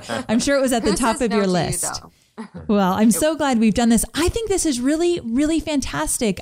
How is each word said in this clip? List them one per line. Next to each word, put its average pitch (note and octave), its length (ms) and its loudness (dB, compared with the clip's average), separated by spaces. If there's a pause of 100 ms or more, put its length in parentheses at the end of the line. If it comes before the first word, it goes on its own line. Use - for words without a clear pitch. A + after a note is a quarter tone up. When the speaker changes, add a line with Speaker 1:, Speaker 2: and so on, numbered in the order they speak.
(140)
Speaker 1:
<laughs> A#3 140 -6
Speaker 2:
I'm A3 120 2
sure C#4 180 2
it - 20 0
was C4 140 2
at A3 100 0
the G#3 60 0
Speaker 1:
Who F#3 60 0
Speaker 2:
top A3+ 200 0
Speaker 1:
says C4+ 60 -4
Speaker 2:
of A3+ 80 0
Speaker 1:
no G#3 60 0
Speaker 2:
your G3+ 100 2
Speaker 1:
to - 40 0
you, - 40 0
Speaker 2:
list. - 480 -4
Speaker 1:
though? - 100 -20 (240)
<laughs> F#3 320 -14
Speaker 2:
Well, G3 240 2
I'm A3 180 4
so D#4 240 2
glad C#4 240 0
we've A3 140 4
done A#3+ 160 2
this. A#3 160 4 (100)
I E4 140 2
think A4 220 -2
this F4+ 160 0
is A#3+ 160 -2
really, E4 420 0
really D4 340 0
fantastic. C#4+ 840 -2